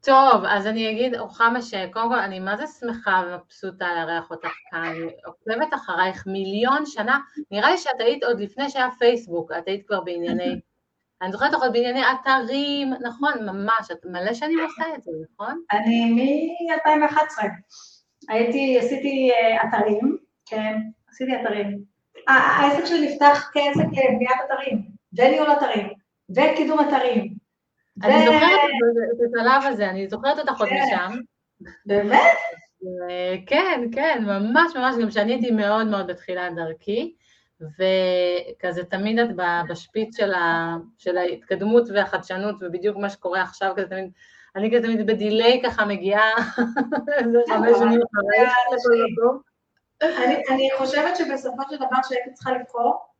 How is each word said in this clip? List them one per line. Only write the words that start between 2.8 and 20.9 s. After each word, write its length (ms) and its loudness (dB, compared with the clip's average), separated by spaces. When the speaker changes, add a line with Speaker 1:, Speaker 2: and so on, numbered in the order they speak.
Speaker 1:
ומבסוטה 680 -10
לארח 360 -6
אותך 180 -10
כאן. 140 -6
אני 260 -8
עוקבת 500 -6
אחרייך 520 -4
מיליון 600 -2
שנה. 320 -2
נראה 200 2
לי 80 0
שאת 220 -4
היית 240 0
עוד 160 0
לפני 300 -6
שהיה 180 -2
פייסבוק, 540 0
את 160 -6
היית 180 -6
כבר 140 -2
בענייני, 600 -4
Speaker 2:
<laughs> 360 -18
Speaker 1:
אני 100 -6
זוכרת 220 0
אותך 100 0
עוד 80 0
בענייני 300 0
אתרים, 800 -2
נכון, 300 -2
ממש, 460 -4
את 120 -10
מלא 300 -4
שנים 260 -2
עושה 340 -6
את 80 -14
זה, 80 -14
נכון? 280 -8
Speaker 2:
אני 760 2
מאלפיים 320 2
ואחת 240 2
עשרה. 220 -6
הייתי, 500 2
עשיתי, 540 0
אה, 360 2
אתרים, 480 0
כן, 320 -4